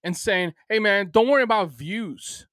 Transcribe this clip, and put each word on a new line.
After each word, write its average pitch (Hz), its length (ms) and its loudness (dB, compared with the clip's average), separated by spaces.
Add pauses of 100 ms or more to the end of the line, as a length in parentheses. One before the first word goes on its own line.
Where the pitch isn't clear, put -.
and 175 100 -4
saying, 180 380 -2 (160)
"Hey, 220 100 0
man, 202 320 0
don't 226 160 4
worry 269 160 4
about 214 280 0
views 160 800 -12